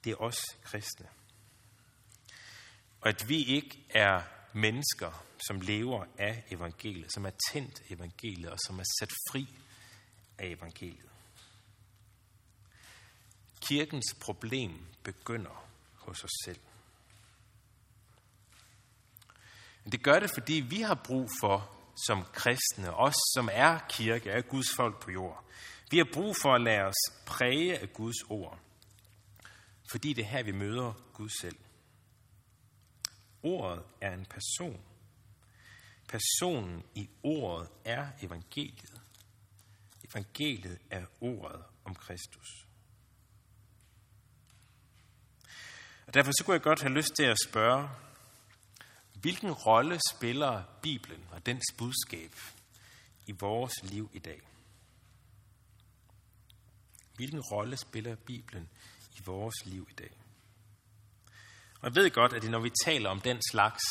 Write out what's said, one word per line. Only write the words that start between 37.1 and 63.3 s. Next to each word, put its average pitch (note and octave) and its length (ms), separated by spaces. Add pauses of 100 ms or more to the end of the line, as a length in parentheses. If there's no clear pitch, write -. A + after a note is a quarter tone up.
ordet G2 460 (160)
er C3 260 (100)
evangeliet. F2+ 800 (1040)
Evangeliet G2+ 760 (100)
er F#2 160 (160)
ordet G2 420 (200)
om F#2+ 120
Kristus. - 720 (3500)
Og - 60
derfor C#3 180
så - 140
kunne G3 80
jeg D#3+ 80
godt D#3 200
have C3+ 120
lyst D3+ 220
til D3+ 80
at A#2 140 (100)
spørge, B2 420 (1200)
hvilken F#3+ 380
rolle C#3 480 (160)
spiller B2 480 (180)
Bibelen F2 500
og F2 140
dens B2 180 (140)
budskab F2 580 (920)
i G#2+ 40
vores A2 420 (100)
liv G2+ 300
i G2 60
dag? D2+ 220 (2750)
Hvilken C#3+ 260
rolle A2 360
spiller A2+ 380
Bibelen A2+ 540 (480)
i - 80
vores G2+ 400
liv F#2+ 240
i - 40
dag? - 180 (1700)
Og - 40
jeg B2 120
ved F#3+ 160
godt, B2 220
at A2+ 100
når A2+ 160
vi A#2+ 120 (140)
taler C3 240
om F#2+ 120
den B2 200 (100)